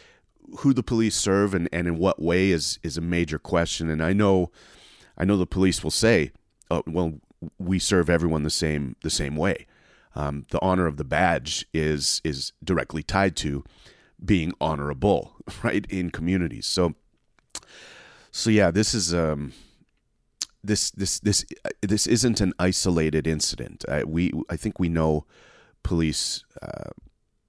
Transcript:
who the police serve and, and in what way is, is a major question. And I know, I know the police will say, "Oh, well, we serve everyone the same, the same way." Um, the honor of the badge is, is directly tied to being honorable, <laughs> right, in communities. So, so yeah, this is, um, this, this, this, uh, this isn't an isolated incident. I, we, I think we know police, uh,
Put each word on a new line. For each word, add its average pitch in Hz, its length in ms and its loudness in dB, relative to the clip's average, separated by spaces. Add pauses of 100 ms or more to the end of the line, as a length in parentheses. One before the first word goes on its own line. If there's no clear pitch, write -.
(580)
who 139 140 4
the 120 100 2
police 113 320 2
serve 98 400 2
and, 85 180 0
and 87 140 -2
in 85 100 -2
what 87 240 2
way 90 300 4
is, 82 320 -2
is 78 140 -6
a 82 40 -4
major 85 380 -2
question. 85 500 -2
And 78 140 -2
I 82 100 2
know, 98 380 4 (680)
I - 80 -2
know 98 120 4
the 90 100 2
police 92 380 0
will 78 80 -2
say, 104 400 2 (400)
"Oh, 85 140 -2
well, 82 280 -2 (440)
we 92 200 -2
serve 87 320 2
everyone 80 320 2
the 76 80 0
same, 73 520 -2
the 78 80 -4
same 73 260 -4
way." 85 300 -2 (480)
Um, 71 360 -6
the - 100 -2
honor 92 260 2
of 76 100 -2
the 71 80 -6
badge 76 680 0
is, 76 520 0
is 67 280 -6 (120)
directly 80 380 -2
tied 95 340 0
to 69 280 -4 (580)
being 90 380 2
honorable, 73 760 -2 (120)
<laughs> - 140 -14
right, 107 260 0
in 90 220 -4
communities. 82 560 -2
So, 87 280 0 (1400)
so - 180 -2
yeah, 101 220 6
this 104 200 2
is, 87 220 -2
um, 76 380 -2 (1120)
this, 101 260 0
this, - 300 -4
this, 104 240 0 (200)
uh, - 60 -4 (100)
this 104 280 0
isn't 113 320 2
an 95 180 2
isolated 82 680 2
incident. - 600 -4
I, 71 140 -2
we, 82 300 0 (180)
I 82 60 -4
think - 240 -6
we 90 80 2
know 80 380 2 (580)
police, - 600 -2 (160)
uh, 50 300 -12 (580)